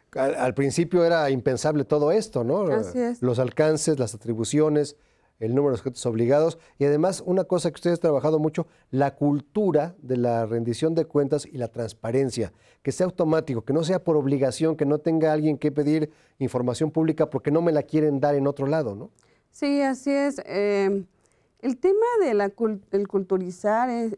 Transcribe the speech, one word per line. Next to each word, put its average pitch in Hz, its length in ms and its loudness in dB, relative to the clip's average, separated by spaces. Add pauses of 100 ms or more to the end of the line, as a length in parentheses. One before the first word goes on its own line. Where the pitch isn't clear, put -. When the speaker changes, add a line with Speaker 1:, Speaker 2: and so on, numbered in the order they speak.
(180)
Speaker 1:
Al, 139 180 0
al 127 180 -2
principio 165 520 2
era 165 240 2
impensable 135 560 0
todo 151 260 2
esto, 208 320 0
¿no? 165 240 0
Speaker 2:
Así 131 320 -2
es. 240 220 -4
Speaker 1:
Los 123 180 0
alcances, 151 600 2
las 120 140 -2
atribuciones, 143 840 0 (420)
el 113 160 -2
número 143 160 2
de 120 60 0
sujetos - 280 -8
obligados 135 520 2 (200)
y 139 60 0
además 151 420 2
una 185 200 0
cosa 175 260 0
que - 40 -20
ustedes 175 240 0
han - 20 -6
trabajado 156 380 2
mucho, 156 280 -2 (240)
la 139 240 0
cultura 151 840 0
de 127 160 -4
la 117 280 0
rendición 117 500 -2
de 160 100 0
cuentas 143 400 -2
y - 120 -16
la 120 120 -6
transparencia, 117 840 -4 (320)
que 139 80 -2
sea 185 140 -2
automático, 156 580 0
que - 80 -4
no 156 140 0
sea - 180 -2
por 160 140 2
obligación, 139 580 0
que 156 100 -2
no 147 140 2
tenga 160 320 0
alguien 151 260 0
que 151 140 -2
pedir 151 400 0 (280)
información 127 520 -2
pública 160 380 0
porque 139 220 -4
no 160 100 4
me 170 100 2
la 151 120 0
quieren 151 360 0
dar 147 160 2
en 139 120 0
otro 139 200 -4
lado, 143 280 -2
¿no? 110 160 -16 (400)
Speaker 2:
Sí, 285 300 -2
así 269 300 -2
es. 277 340 -2
Eh, 196 600 0 (560)
el 247 160 -2
tema 403 280 2 (160)
de 277 120 2
la 202 160 2
cul-, 214 320 -2 (100)
el 196 160 -2
culturizar 196 840 -2
es, 233 280 -4